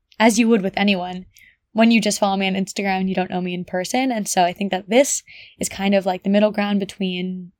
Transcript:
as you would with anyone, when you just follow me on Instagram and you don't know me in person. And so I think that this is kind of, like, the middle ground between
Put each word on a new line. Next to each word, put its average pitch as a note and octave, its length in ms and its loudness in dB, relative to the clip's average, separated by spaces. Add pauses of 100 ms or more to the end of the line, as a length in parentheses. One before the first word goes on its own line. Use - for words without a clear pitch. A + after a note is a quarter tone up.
(200)
as A3 180 6
you A#3 100 4
would A3+ 140 4
with F#3+ 160 -4
anyone, F#3 480 -2 (460)
when A3+ 180 4
you A#3 100 4
just G3+ 200 -2
follow G3 180 0
me G3 80 -2
on F#3+ 80 -2
Instagram F#3+ 460 -4
and F#3+ 100 -2
you F#3 60 -2
don't F#3 160 -4
know F3+ 100 -4
me F3+ 140 -6
in F3+ 100 -8
person. B3 460 -2
And A3 180 -4
so F3+ 140 2
I F3 100 2
think G3 160 -4
that F#3+ 180 -6
this B3+ 360 2 (360)
is - 80 -4
kind G3 280 -2
of, F#3+ 100 2
like, F#3 160 -2
the G3 80 -4
middle G#3 220 4
ground G3+ 280 -2
between F#3 800 -6